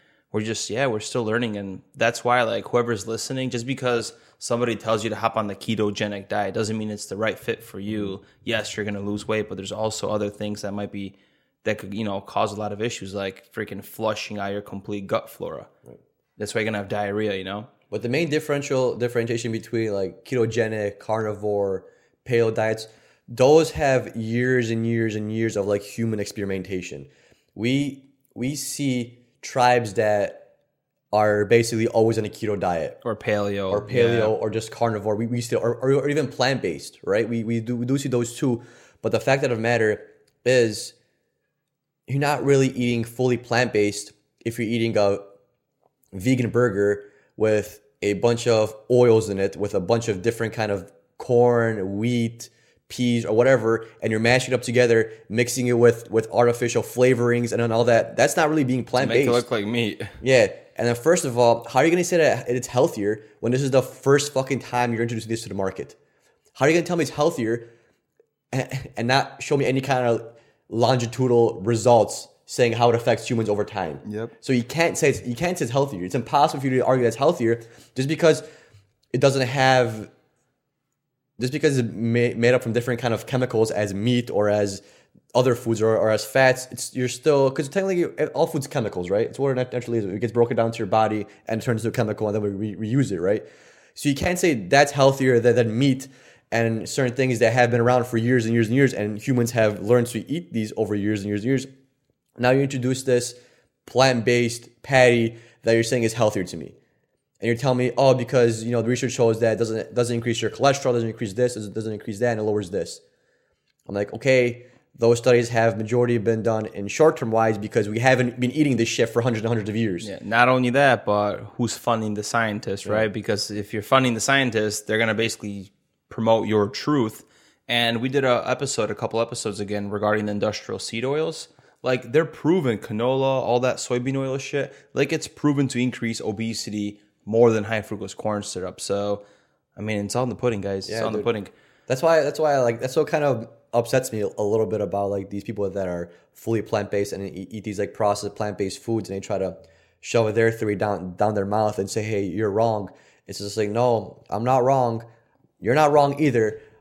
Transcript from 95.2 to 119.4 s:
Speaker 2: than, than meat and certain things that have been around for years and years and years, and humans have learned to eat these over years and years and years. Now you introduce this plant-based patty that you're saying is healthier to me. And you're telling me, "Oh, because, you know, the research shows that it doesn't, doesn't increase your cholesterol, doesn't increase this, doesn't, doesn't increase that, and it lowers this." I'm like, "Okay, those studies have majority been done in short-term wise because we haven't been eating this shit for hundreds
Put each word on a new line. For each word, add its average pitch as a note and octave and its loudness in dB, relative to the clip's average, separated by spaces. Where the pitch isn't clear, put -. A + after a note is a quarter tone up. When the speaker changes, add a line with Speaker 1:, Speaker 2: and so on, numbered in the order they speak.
Speaker 2:
than, A#2 4
than A2 0
meat C3+ 0
and A2+ 0
certain B2 -2
things B2+ 0
that A2+ 4
have B2 4
been A#2+ 2
around A#2+ 4
for A#2 -2
years A#2 2
and A2+ 0
years A#2 4
and A2+ 0
years, C3+ 4
and G#2 -4
humans A#2+ 0
have G#2+ 2
learned A#2 4
to A2 -8
eat - -8
these A2 -2
over G#2 -2
years G#2 -2
and G2+ -6
years G#2 -4
and A2 -4
years. C3 0
Now B2 2
you C3+ 4
introduce C3 -2
this B2 0
plant-based A#2+ 2
patty A#2+ 4
that A2+ 4
you're A#2 6
saying A#2 0
is A2 0
healthier G#2+ 2
to F2 -10
me. - -14
And A2+ -4
you're A#2 0
telling B2+ 0
me, B2 0
"Oh, C3+ 6
because, A#2+ 2
you A#2 -4
know, A#2 0
the A2+ -2
research B2 -2
shows A2+ 2
that A2+ 4
it F#2+ -2
doesn't, A2 -4
doesn't A#2+ 0
increase A#2 -2
your G#2+ -2
cholesterol, C3+ 2
doesn't A#2 -2
increase G#2+ -6
this, A#2+ 0
doesn't, G#2 -10
doesn't A2 -6
increase G2+ -10
that, A#2+ 0
and A2 -2
it G#2+ -4
lowers G#2 -2
this." F2+ -6
I'm G2+ -8
like, G2+ -4
"Okay, B2 2
those A#2 4
studies A#2+ 4
have A2+ 2
majority A#2+ 2
been A2 0
done A2 0
in G2+ -10
short-term D3+ 2
wise A2 2
because G#2+ -2
we G#2+ -4
haven't B2 2
been B2 0
eating C#3+ 2
this A2+ 2
shit - 0
for A#2+ 0
hundreds A2+ 0